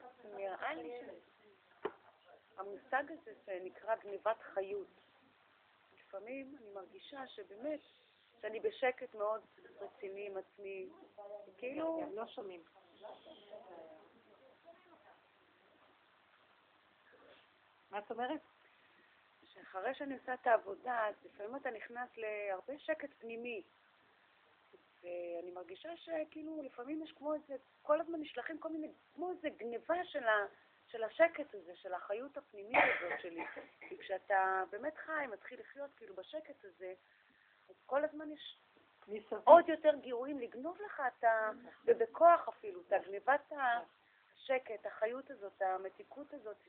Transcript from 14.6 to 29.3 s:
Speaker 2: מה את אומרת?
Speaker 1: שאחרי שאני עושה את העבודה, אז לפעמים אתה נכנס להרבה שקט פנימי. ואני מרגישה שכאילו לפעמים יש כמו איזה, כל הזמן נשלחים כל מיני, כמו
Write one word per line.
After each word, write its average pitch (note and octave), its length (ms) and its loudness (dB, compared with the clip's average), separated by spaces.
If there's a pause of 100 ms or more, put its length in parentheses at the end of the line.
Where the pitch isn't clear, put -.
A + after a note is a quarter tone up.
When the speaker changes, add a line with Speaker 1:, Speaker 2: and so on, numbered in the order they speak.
Speaker 2:
מה G3 80 -6
את G#3 120 -8
אומרת? B3 300 -2 (1120)
Speaker 1:
שאחרי F#3+ 420 -6
שאני C#4 180 -6
עושה B3+ 200 -8
את - 140 -4
העבודה, A3+ 600 2
אז G3+ 80 -4 (100)
לפעמים G#3 300 -10
אתה C4+ 160 -6
נכנס A#3+ 460 -10
להרבה G#3+ 640 -6
שקט D#4 300 -4 (100)
פנימי. A#3 420 -8 (1400)
ואני F3 480 -6
מרגישה F#3 460 -12
שכאילו D#4 640 -6
לפעמים C#4 420 -8
יש D#4 80 -12
כמו D4 220 -4
איזה, D4 220 -4 (260)
כל D4+ 200 4
הזמן E4 200 -4
נשלחים D4+ 380 -6
כל D#4+ 100 -6
מיני, D#4 220 -6 (240)
כמו F4 160 -4